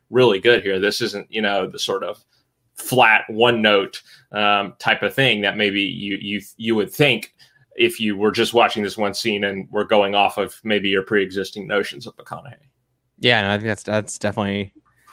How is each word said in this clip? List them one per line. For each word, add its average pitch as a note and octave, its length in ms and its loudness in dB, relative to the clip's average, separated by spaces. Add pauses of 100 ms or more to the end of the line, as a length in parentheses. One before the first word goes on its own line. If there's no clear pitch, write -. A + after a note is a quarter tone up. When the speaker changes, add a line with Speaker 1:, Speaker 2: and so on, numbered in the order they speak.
Speaker 1:
really A2 320 4
good A#2 220 4
here. F#2+ 180 -2
This G2+ 220 0
isn't, G#2 280 -6
you A2 120 -4
know, G2+ 240 0
the F#2 120 -12
sort F#2+ 240 -4
of F#2 220 -10 (500)
flat A2+ 540 4
one A2+ 320 2
note, G#2 420 2 (300)
um, G#2 460 0
type A2 240 -2
of G2+ 100 -2
thing A#2+ 280 2
that G2 160 -2
maybe G2+ 260 0
you, F#2+ 380 -6
you, G2+ 200 -6 (160)
you A2 200 -2
would G2 140 -2
think C3 440 0 (420)
if A#2 220 0
you G#2+ 180 -2
were G#2 140 2
just A2 240 0
watching A2 280 2
this F#2+ 140 -4
one G2+ 180 -2
scene G#2 300 -2
and G2 260 -6
were G#2 140 -2
going G2+ 300 2
off G2+ 240 2
of F#2+ 240 -6
maybe G#2 260 0
your F#2+ 140 2
pre-existing F#2+ 640 -4
notions G2+ 400 -4
of G#2+ 100 -18
McConaughey. - 380 -16 (640)
Speaker 2:
Yeah, A#2+ 240 2
no, G2 80 0
I G#2 60 2
think G#2+ 100 -4
that's, G#2+ 160 -4
that's G#2+ 360 -4
definitely, G2+ 540 -4 (400)